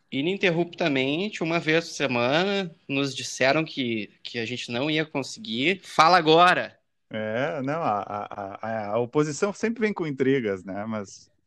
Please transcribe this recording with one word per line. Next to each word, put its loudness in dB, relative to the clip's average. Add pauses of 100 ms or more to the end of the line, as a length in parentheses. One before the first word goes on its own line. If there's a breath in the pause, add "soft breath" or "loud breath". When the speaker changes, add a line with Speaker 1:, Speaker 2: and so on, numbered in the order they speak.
(100)
Speaker 1:
ininterruptamente, 0
uma 0
vez 2
por -12
semana. 0 (140)
Nos 0
disseram 0
que, -4 (120)
que -10
a -4
gente -8
não -2
ia 0
conseguir. -4
Fala 6
agora! 6 (320)
Speaker 2:
É, -4
não, -4
a, 0
a, -8
a, -6
a 2
oposição 0
sempre -4
vem 0
com -4
intrigas, 0
né? -8
Mas, -8 (160)